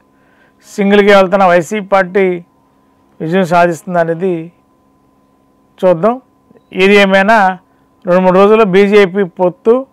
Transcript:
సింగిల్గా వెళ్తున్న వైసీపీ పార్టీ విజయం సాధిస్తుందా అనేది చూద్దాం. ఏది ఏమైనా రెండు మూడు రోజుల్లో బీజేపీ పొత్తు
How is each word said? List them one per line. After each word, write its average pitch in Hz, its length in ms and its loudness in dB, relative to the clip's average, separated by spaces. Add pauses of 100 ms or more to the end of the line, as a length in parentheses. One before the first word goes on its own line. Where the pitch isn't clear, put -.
(760)
సింగిల్గా 202 460 2
వెళ్తున్న 190 240 0
వైసీపీ 180 420 -2
పార్టీ 185 580 -2 (760)
విజయం 180 240 -4
సాధిస్తుందా 175 560 -2
అనేది 165 520 -6 (1300)
చూద్దాం. 185 360 0 (520)
ఏది 196 240 2
ఏమైనా 196 640 2 (480)
రెండు 180 140 0
మూడు 185 180 2
రోజుల్లో 220 260 4
బీజేపీ 196 600 0
పొత్తు 185 680 -4